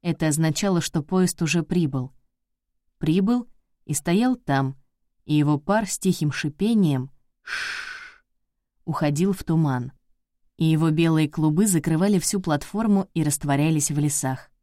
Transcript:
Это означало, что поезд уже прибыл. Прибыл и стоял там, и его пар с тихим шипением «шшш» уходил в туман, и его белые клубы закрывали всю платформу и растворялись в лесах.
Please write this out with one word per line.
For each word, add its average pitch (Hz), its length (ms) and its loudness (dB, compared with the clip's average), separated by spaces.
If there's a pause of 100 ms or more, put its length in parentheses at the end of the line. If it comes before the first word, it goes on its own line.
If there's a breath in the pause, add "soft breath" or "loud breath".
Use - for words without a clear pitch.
Это 165 260 -2
означало, 165 540 0
что - 200 -4
поезд 185 400 0
уже 160 220 0
прибыл. 139 480 -2 (840)
Прибыл 202 500 0 (380)
и 151 80 -4
стоял 233 420 0
там, 135 400 -2 (480)
и 151 100 -2
его 147 240 4
пар 202 300 0
с - 100 -8
тихим 175 320 0
шипением 160 800 0 (320)
«шшш» - 800 -12 (600)
уходил 156 480 0
в 185 100 -6
туман, 139 500 0 (640)
и 165 80 -2
его 160 260 2
белые 156 380 2
клубы 156 380 0
закрывали 180 520 2
всю 190 220 -2
платформу 196 760 0
и 165 80 0
растворялись 147 680 0
в 147 80 -2
лесах. 143 520 -2 (120)